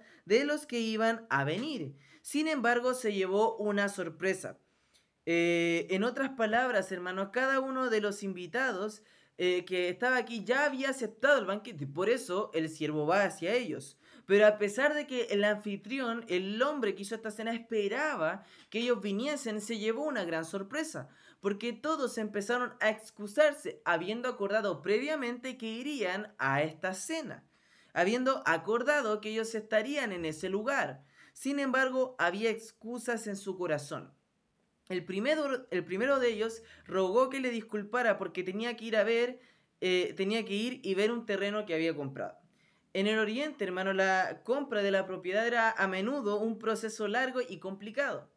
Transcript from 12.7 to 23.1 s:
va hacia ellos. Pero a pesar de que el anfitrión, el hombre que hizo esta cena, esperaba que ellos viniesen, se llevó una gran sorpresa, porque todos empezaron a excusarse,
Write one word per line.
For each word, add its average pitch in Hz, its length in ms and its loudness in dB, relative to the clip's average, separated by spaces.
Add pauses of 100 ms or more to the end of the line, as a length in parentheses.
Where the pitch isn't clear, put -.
va 190 180 4
hacia 170 300 -2
ellos. 160 460 -4 (260)
Pero 202 220 8
a 208 100 6
pesar 208 360 2
de 294 120 -2
que 247 260 -2
el 202 120 4
anfitrión, 214 840 -2
el 190 320 0
hombre 262 340 0
que 196 60 -10
hizo 196 120 -8
esta 220 160 -8
cena, 220 240 -4
esperaba 220 920 -2 (240)
que 214 100 -4
ellos 240 220 2
viniesen, 214 580 -2
se 220 180 -4
llevó 226 280 -2
una 247 180 -2
gran 165 220 -2
sorpresa, 196 640 -6 (320)
porque 202 320 -2
todos 277 440 -2
empezaron 220 640 -2
a 214 100 4
excusarse, 220 960 0